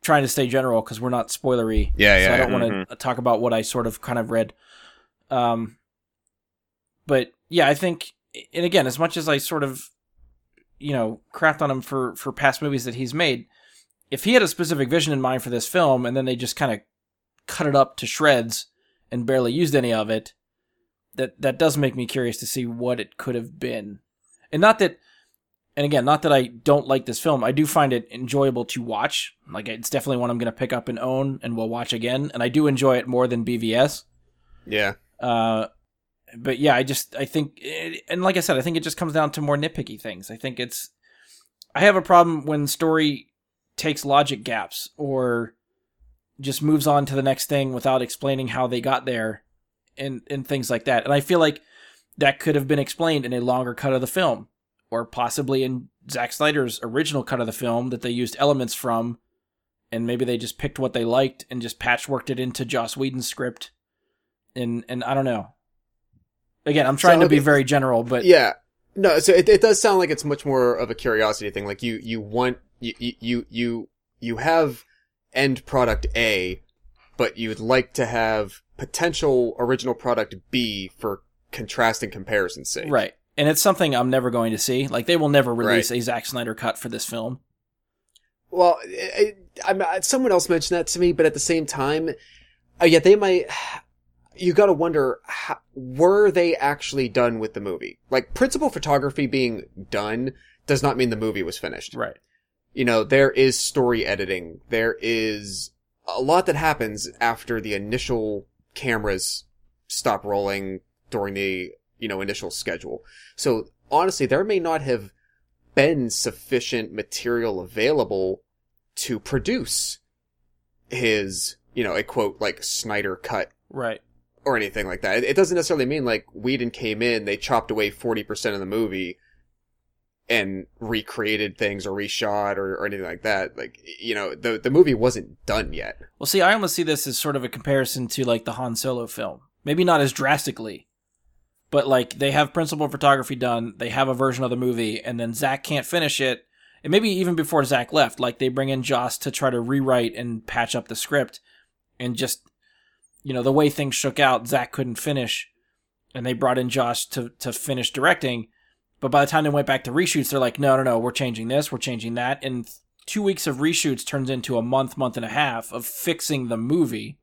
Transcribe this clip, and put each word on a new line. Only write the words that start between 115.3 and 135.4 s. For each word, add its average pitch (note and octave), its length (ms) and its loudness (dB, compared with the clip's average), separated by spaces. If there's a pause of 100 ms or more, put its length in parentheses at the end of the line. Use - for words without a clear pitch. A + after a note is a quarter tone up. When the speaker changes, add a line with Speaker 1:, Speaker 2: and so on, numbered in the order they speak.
Speaker 2:
been C#3 380 2
sufficient - 840 -4
material A2+ 640 -2
available G2 840 0 (540)
to A2+ 220 -4
produce - 800 -4 (920)
his, G#2+ 680 -2 (180)
you A#2+ 100 -2
know, F2+ 120 -2
a G#2 80 -2
quote, G#2 360 -4
like, G#2 240 -4
Snyder G#2 520 -4
cut. G#2 340 -6 (220)
Speaker 1:
Right. A#2+ 300 -6 (440)
Speaker 2:
Or C3+ 100 2
anything G#2 300 -4
like F#2 160 -6
that. G2+ 160 0
It, B2 60 0
it C#3 120 0
doesn't F3+ 200 2
necessarily D#3 320 0
mean, C#3+ 180 -4
like, A2+ 260 -2
Whedon A#2+ 380 -2
came A2 320 -6
in, A#2 240 0
they G2+ 120 -2
chopped A#2 340 -2
away G#2+ 180 0
forty A2 320 -4
percent G#2+ 320 -4
of G2+ 60 -6
the F#2+ 80 -8
movie, F#2+ 500 -4 (1120)
and G2 380 -2 (120)
recreated G#2+ 800 -4
things G2+ 280 -4
or G2 60 -6
reshot G2+ 640 -2
or, F#2+ 180 -4
or - 100 -6
anything G2+ 200 -6
like E2+ 180 -12
that. G2 340 -2
Like, - 220 -14 (200)
you A2 140 -6
know, G2+ 220 -4
the, G#2 220 -4
the - 120 -2
movie D3+ 240 6
wasn't A2 520 -2